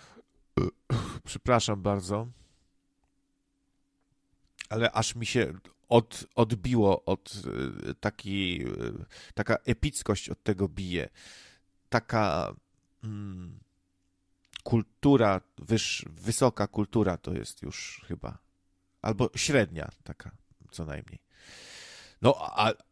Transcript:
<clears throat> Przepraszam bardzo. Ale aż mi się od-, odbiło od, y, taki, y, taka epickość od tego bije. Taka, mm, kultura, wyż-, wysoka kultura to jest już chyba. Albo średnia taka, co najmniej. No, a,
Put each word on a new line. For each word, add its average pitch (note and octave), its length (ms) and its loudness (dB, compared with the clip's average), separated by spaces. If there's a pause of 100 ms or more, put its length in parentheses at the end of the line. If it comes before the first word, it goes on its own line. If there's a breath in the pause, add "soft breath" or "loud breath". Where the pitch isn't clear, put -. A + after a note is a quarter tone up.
(580 soft breath)
<clears throat> - 680 -2
Przepraszam A2+ 560 2
bardzo. G2+ 460 -2 (2500)
Ale A2+ 220 2
aż - 240 -2
mi A#2 100 -6
się G#2+ 280 2 (360)
od-, - 360 4 (100)
odbiło A2 680 4
od, - 360 -4 (480)
y, - 60 -6
taki, F#2+ 720 -4
y, A1 380 -8 (280 loud breath)
taka G#2+ 220 0
epickość - 760 -2
od - 140 -10
tego G2 260 0
bije. F2 400 -4 (800 loud breath)
Taka, F2+ 680 0 (480)
mm, G2+ 560 -12 (1080)
kultura, A2+ 760 4 (160)
wyż-, - 520 -2
wysoka G2+ 580 0
kultura G2+ 500 0
to - 160 -8
jest - 280 -10
już - 460 -12
chyba. - 300 -10 (640)
Albo A2 340 0
średnia E2+ 540 0 (140)
taka, - 280 -16 (400)
co E2 140 -10
najmniej. - 340 -12 (1000 loud breath)
No, B2+ 180 8
a, G#2+ 340 2 (180)